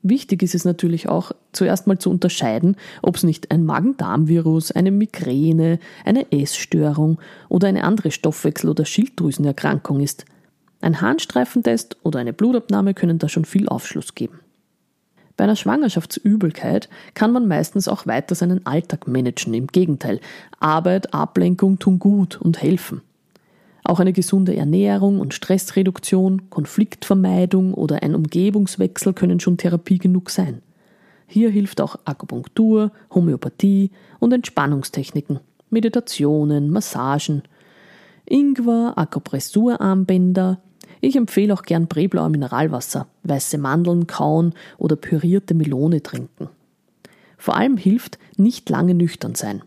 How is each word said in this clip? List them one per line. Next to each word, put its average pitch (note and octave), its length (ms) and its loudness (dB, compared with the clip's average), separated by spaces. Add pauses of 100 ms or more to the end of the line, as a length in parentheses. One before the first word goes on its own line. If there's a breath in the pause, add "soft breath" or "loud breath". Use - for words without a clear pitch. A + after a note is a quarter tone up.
Wichtig G3 360 0
ist F3 100 -2
es F3 120 -2
natürlich E3+ 440 -2
auch, - 220 -2 (200)
zuerst - 360 0
mal F#3+ 100 2
zu - 140 -2
unterscheiden, F3 640 0 (260 loud breath)
ob's - 220 0
nicht D#3+ 260 0
ein D#3+ 160 2
Magen-Darm-Virus, D#3+ 1040 0
eine F#3 200 2
Migräne, E3 880 2 (260 loud breath)
eine B3 260 0
Essstörung D3+ 840 0 (320 loud breath)
oder F#3 200 4
eine F#3+ 140 0
andere F#3+ 280 0
Stoffwechsel- - 580 -2
oder D3+ 160 0
Schilddrüsenerkrankung D3 1160 -2
ist. - 240 -4 (540 soft breath)
Ein E3 220 0
Harnstreifentest B3 1000 -2
oder D3+ 160 -2
eine A#2+ 140 -6
Blutabnahme G3+ 600 0
können E3+ 240 0
da - 100 -2
schon E3 180 -2
viel - 220 0
Aufschluss - 460 -8
geben. - 280 -10 (960 soft breath)
Bei G3 80 0
einer G#3+ 100 2
Schwangerschaftsübelkeit G3+ 1300 -2 (280 loud breath)
kann A3 160 2
man A#3+ 160 2
meistens E3 400 0
auch - 180 -4
weiter C3 300 -2
seinen F3+ 320 0
Alltag D3+ 400 -4
managen. B2 480 -4
Im B2 100 -4
Gegenteil, C#3+ 540 0 (400 loud breath)
Arbeit, E3+ 560 0
Ablenkung F3+ 640 2
tun F#3 180 2
gut G3+ 420 2
und - 220 0
helfen. - 400 -2 (840 soft breath)
Auch F3+ 120 2
eine F#3 140 4
gesunde F#3 420 2
Ernährung G3 640 2
und C3+ 160 -6
Stressreduktion, F#3+ 1120 0
Konfliktvermeidung F#3 1300 0
oder D3+ 260 -2
ein D3+ 140 0
Umgebungswechsel F#3+ 1000 0
können F3+ 260 0
schon F3 180 2
Therapie F3 420 0
genug F3+ 320 0
sein. C#3+ 320 -4 (640 soft breath)
Hier A3 240 2
hilft G3 280 0
auch - 240 -2
Akupunktur, G#3+ 880 0 (220 soft breath)
Homöopathie F#3+ 800 2 (260 loud breath)
und A#3+ 160 2
Entspannungstechniken, C#3+ 1080 -2 (300)
Meditationen, D3+ 1040 0
Massagen. C#3+ 720 -2 (840 soft breath)
Ingwer, A#3+ 680 2
Akupressurarmbänder. F#3 1600 0 (400 loud breath)
Ich C4+ 160 0
empfehle G#3 380 2
auch F3+ 80 -2
gern E3 260 0
Präblauer D#3+ 420 0
Mineralwasser, C#3+ 760 -2 (160)
weiße D3 380 -4
Mandeln E3+ 480 0
kauen E3 480 0 (240 loud breath)
oder - 160 0
pürierte F3 580 -2
Melone D3+ 480 0
trinken. - 480 -14 (880 soft breath)
Vor - 180 -2
allem A#3+ 220 2
hilft, G3 400 0 (180 soft breath)
nicht A3 320 0
lange E3+ 280 2
nüchtern E3+ 400 -2
sein. G2+ 320 -8